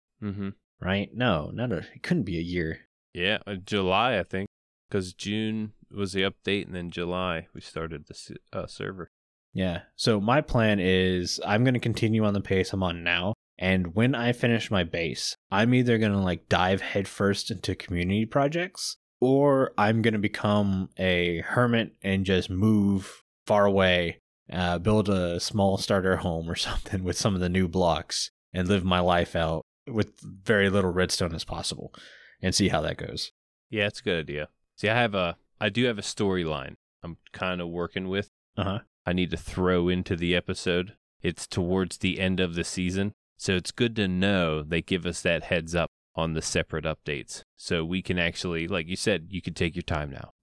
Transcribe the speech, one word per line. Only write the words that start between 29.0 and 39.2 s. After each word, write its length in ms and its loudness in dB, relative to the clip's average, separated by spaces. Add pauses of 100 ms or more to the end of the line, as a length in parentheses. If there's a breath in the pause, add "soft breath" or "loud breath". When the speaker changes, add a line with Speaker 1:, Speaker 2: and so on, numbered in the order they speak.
Speaker 2:
out 260 0 (240)
with 340 -4
very 480 0
little 220 2
redstone 440 0
as 100 -6
possible 500 -8 (480 loud breath)
and 140 0
see 120 4
how 120 2
that 160 -4
goes. 340 -10 (400)
Speaker 1:
Yeah, 160 0
it's 140 -6
a 20 -16
good 160 0
idea. 300 -6 (260)
See, 140 -2
I 120 2
have 140 0
a, 220 0 (240)
I 80 0
do 160 0
have 140 0
a 40 -8
storyline 720 -2 (300)
I'm 140 -12 (140)
kinda 360 -4
working 400 -6
with. 220 -4 (260)
Speaker 2:
Uh-huh. 240 -2 (260)
Speaker 1:
I 60 0
need 180 2